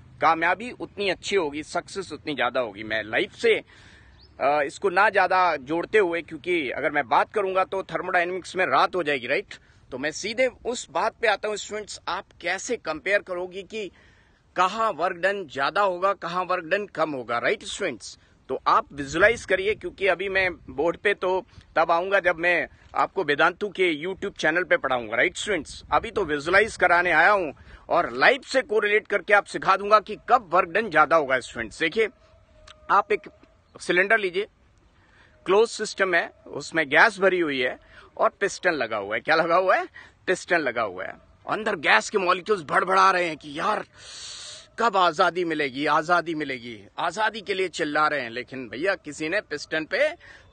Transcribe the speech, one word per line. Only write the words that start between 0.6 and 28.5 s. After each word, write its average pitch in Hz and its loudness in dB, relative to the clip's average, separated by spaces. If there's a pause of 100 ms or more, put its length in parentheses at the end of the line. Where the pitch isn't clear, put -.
उतनी 196 -8
अच्छी 180 -2
होगी, 151 -2
सक्सेस 170 -8
उतनी 147 -8
ज्यादा 123 0
होगी। 107 -6
मैं 110 -4
लाइफ 127 -2
से, 220 0 (800)
अ, 147 2
इसको 165 -4
ना 202 4
ज्यादा 185 4
जोड़ते 160 0
हुए, 170 0
क्योंकि 160 -4
अगर 147 -2
मैं 143 -2
बात 170 2
करूंगा 190 0
तो 190 -6
थर्मोडायनेमिक्स 175 -4
में 180 0
रात 156 2
हो 180 0
जाएगी, 143 -2
राइट? 160 -4 (360)
तो 127 -8
मैं 147 -4
सीधे 214 -2
उस 226 -6
बात 185 -2
पे 226 2
आता 208 0
हूँ 208 -6
स्टूडेंट्स, 202 -10
आप 180 -6 (160)
कैसे 185 -4
कंपेयर 170 -2
करोगे 185 -8
कि 208 -10 (640)
कहाँ 202 2
वर्क 175 -2
डन 190 0
ज्यादा 143 -2
होगा, 190 2
कहाँ 175 -4
वर्क 180 -2
डन 196 -2
कम 160 -2
होगा, 120 -4
राइट 160 -2
स्टूडेंट्स? 165 -8 (300)
तो 131 -4
आप 190 2
विजुअलाइज 165 0
करिए, 190 0
क्योंकि 180 -6
अभी 185 0
मैं 185 0
बोर्ड 143 -4
पे 202 0
तो 185 -2 (300)
तब 165 4
आऊंगा 190 2
जब 170 2
मैं 170 0 (260)
आपको 147 0
वेदांतु 160 0
के 170 -2
YouTube 185 -8
चैनल 170 0
पे 170 2
पढ़ाऊंगा, 123 -2
राइट 160 2
स्टूडेंट्स? - -6
अभी 196 0
तो 202 -2
विजुअलाइज 165 2
कराने 175 4
आया 165 6
हूँ 180 2 (340)
और 151 2
लाइफ 180 4
से 262 0